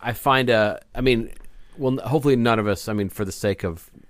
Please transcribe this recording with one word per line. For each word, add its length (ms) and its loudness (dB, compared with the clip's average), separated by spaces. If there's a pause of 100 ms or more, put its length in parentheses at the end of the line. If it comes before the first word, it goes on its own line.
I 120 -6
find 380 2
a, 300 4 (140)
I 60 -6
mean, 300 2 (460)
well, 200 0 (100)
hopefully 300 2
none 220 2
of 80 0
us, 220 -2
I 40 -4
mean, 160 -2
for 160 -6
the 80 -10
sake 320 -4
of, 260 -8 (200)